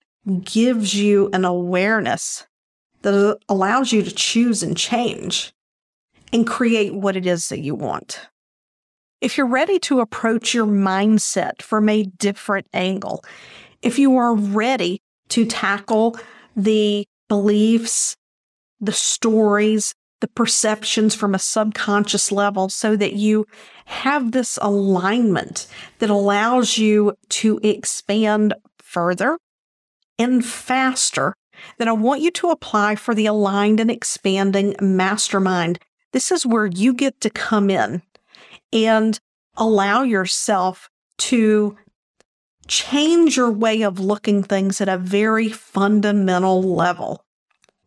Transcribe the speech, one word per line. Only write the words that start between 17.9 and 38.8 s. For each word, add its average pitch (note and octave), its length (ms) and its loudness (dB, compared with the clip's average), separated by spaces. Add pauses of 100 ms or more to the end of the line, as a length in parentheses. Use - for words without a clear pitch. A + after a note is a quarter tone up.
the G3+ 120 -4
stories, G#3+ 1040 0 (260)
the - 80 -4
perceptions G#3+ 840 0
from G3+ 200 -2
a F#3+ 40 0
subconscious G#3 920 -2
level G3+ 380 -2
so G#3+ 280 -2
that G3 180 -2
you G#3+ 320 0 (400)
have C4 460 -4
this B3+ 300 -4
alignment G3 1040 0 (320)
that A3 120 0
allows G#3 680 2
you G#3 360 4 (140)
to - 340 0
expand G#3+ 920 0 (240)
further F3+ 600 -2 (800)
and B3 260 0
faster, B3+ 920 -2 (440)
then A3+ 100 -2
I A3+ 40 2
want A#3 280 0
you E4 120 0
to E4+ 180 -2
apply G#3+ 460 0
for A3+ 180 -4
the G#3+ 120 2
Aligned G#3 540 2
and A3+ 100 2
Expanding G3 920 -2
Mastermind. F#3+ 1000 0 (340)
This - 180 -2
is F4 160 -2
where A3+ 200 2
you G3+ 280 0
get C4+ 280 -2
to G#3+ 80 0
come G3+ 380 0
in D3+ 340 -2 (720)
and A3 460 2 (380)